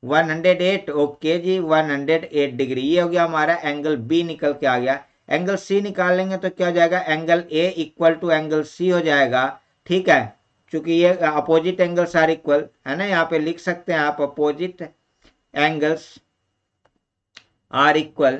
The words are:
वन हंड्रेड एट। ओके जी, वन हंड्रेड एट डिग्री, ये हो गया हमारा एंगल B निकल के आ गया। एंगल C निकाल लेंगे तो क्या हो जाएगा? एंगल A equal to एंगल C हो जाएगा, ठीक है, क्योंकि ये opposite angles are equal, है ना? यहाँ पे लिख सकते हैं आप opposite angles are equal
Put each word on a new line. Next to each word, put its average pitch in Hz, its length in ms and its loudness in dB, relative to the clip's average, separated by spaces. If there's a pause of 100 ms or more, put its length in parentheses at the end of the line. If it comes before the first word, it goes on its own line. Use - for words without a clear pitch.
वन 156 260 0
हंड्रेड 175 320 2
एट। 185 280 -2
ओके 147 480 0
जी, 185 200 0
वन 156 320 2
हंड्रेड 143 340 0
एट 143 300 -2
डिग्री, 127 260 -4
ये 156 200 2
हो 170 80 0
गया 170 160 2
हमारा 160 300 0
एंगल 151 420 -4
B 147 280 -2
निकल 156 280 -4
के 143 140 -4
आ 127 120 2
गया। 135 260 -2 (260)
एंगल 180 260 -2
C 196 260 -2
निकाल 185 340 0
लेंगे 190 200 -2
तो 185 140 -4
क्या 180 160 -2
हो 175 60 -2
जाएगा? 170 260 2
एंगल 165 440 0 (100)
A 156 100 0 (160)
equal 165 420 0
to 175 100 -2
एंगल 156 320 0
C 175 300 -2
हो 175 80 2
जाएगा, 139 600 0 (260)
ठीक 180 220 0
है, 127 280 2 (360)
क्योंकि 165 200 -2
ये 175 200 6 (100)
opposite 160 580 0
angles 175 340 0
are 160 140 2
equal, 147 340 0 (240)
है 135 100 -4
ना? 190 80 -4
यहाँ 180 260 0
पे 165 80 0
लिख 165 200 -4
सकते 175 340 -6
हैं 160 80 0
आप 147 200 -2
opposite 151 640 -4 (720)
angles 151 520 -2 (1700)
are 147 240 4
equal 147 440 0